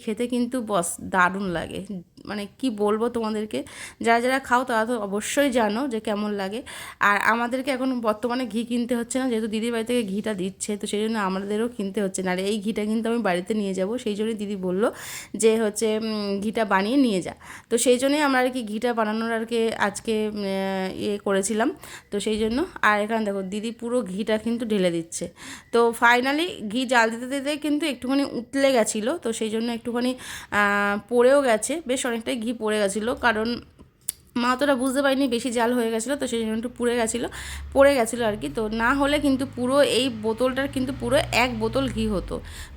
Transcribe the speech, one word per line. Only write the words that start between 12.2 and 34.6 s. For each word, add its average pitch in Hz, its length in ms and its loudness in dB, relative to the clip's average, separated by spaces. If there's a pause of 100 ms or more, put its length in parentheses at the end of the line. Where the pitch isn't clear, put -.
না। 185 80 0
আর 180 80 0
এই 202 200 0
ঘিটা 208 260 -2
কিন্তু 226 240 0
আমি 233 80 0
বাড়িতে 185 360 0
নিয়ে 202 200 0
যাব, 190 240 -2
সেই 214 180 -4
জন্যই 220 180 -2
দিদি 208 220 -6
বলল 185 360 0 (440)
যে 220 240 6
হচ্ছে, 214 440 0
উম, 208 380 -2
ঘিটা 220 240 0
বানিয়ে 202 320 2
নিয়ে 220 240 4
যা। - 120 -6 (360)
তো 226 80 2
সেই 247 200 6
জন্যই 277 240 2
আমরা 269 180 4
আর 254 100 4
কি 247 140 -4
ঘিটা 220 300 -2
বানানোর 226 400 0
আর 226 120 -2
কি 226 280 0
আজকে, 214 600 -2
উম, 208 100 -4 (520)
ইয়ে 202 220 -2
করেছিলাম, 214 580 0 (360)
তো 202 80 -2
সেই 214 200 -2
জন্য। 233 260 0 (160)
আর 208 200 4
এখানে 220 240 0
দেখো, 196 160 -2
দিদি 208 300 -4
পুরো 240 300 -2
ঘিটা 214 360 -2
কিন্তু 233 280 -2
ঢেলে 190 260 2
দিচ্ছে। 170 380 -6 (420)
তো 233 300 4
finally 247 680 4
ঘি 254 160 -2
জাল 226 240 4
দিতে 233 160 -8
দিতে 277 300 -2
কিন্তু 294 300 -2
একটুখানি 269 380 0
উতলে 269 480 0
গেছিলো, 220 460 2
তো 226 160 -4
সেই 226 160 -4
জন্য 226 220 -2
একটুখানি, 240 440 -2 (360)
আহ, 202 480 2 (100)
পড়েও 247 320 6
গেছে, 262 460 0
বেশ 269 180 0
অনেকটাই 240 300 -2
ঘি 233 180 -4
পড়ে 214 260 0
গেছিলো, 214 360 0
কারণ 233 440 0 (760)
মা 247 180 2
অতটা 277 220 4